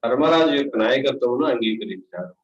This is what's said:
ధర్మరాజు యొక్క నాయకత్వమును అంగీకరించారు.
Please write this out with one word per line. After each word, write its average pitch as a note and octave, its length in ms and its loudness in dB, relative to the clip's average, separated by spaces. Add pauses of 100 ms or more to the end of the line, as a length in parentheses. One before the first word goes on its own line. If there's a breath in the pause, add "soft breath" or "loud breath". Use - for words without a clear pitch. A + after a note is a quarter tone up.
ధర్మరాజు D3+ 560 2
యొక్క B2+ 140 -6
నాయకత్వమును C3 680 0
అంగీకరించారు. G2 960 -6